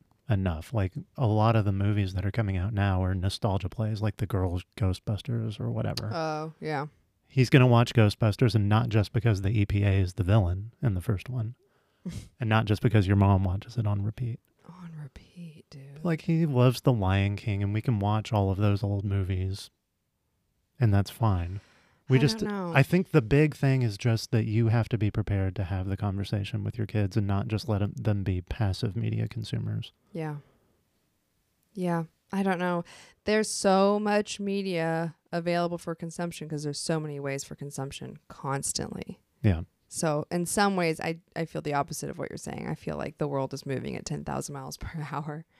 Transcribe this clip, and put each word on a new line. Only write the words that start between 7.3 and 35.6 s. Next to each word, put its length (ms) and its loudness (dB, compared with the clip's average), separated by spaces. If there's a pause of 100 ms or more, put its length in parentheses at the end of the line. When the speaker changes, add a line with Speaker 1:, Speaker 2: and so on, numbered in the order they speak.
Speaker 1:
gonna 180 8
watch 260 6
Ghostbusters, 600 4
and 120 2
not 220 4
just 240 2
because 280 2
the 100 0
E 140 4
P 180 2
A 80 4
is 220 2
the 100 -2
villain 480 4 (100)
in 140 2
the 60 -2
first 280 -4
one, 260 -6 (400)
Speaker 2:
<laughs> 440 -14
Speaker 1:
and 100 0
not 160 4
just 160 2
because 260 6
your 80 4
mom 280 6
watches 340 -2
it 100 0
on 160 0
repeat. 360 -6 (280)
Speaker 2:
On 220 -18 (120)
repeat, 680 -18
dude. 340 -14
Speaker 1:
Like, 180 -2
he 240 2
loves 360 2
The 100 4
Lion 460 2
King, 260 -2
and 100 0
we 80 0
can 180 2
watch 340 0
all 180 4
of 60 0
those 260 2
old 220 -2
movies, 640 -2 (1120)
and 140 4
that's 180 2
fine. 500 0 (480)
We 80 6
Speaker 2:
I 40 2
Speaker 1:
just, 180 2
Speaker 2:
don't 100 -2
know. 260 -4
Speaker 1:
I 80 6
think 280 0
the 100 4
big 340 2
thing 280 2
is 140 -2
just 340 0
that 120 2
you 240 2
have 220 2
to 80 -2
be 120 0
prepared 460 -2
to 80 -4
have 240 -4
the 80 -2
conversation 720 -4
with 120 -6
your 100 -2
kids 280 -2
and 100 2
not 220 0
just 220 -2
let 120 0
'em, 140 -2
them 280 -2
be 180 -2
passive 560 -4
media 320 -2
consumers. 640 -6 (180)
Speaker 2:
Yeah. 260 -8 (1400)
Yeah. 300 -2 (300)
I 100 0
don't 160 0
know. 240 0 (400)
There's 260 2
so 500 4
much 420 -2
media 760 -2 (160)
available 460 0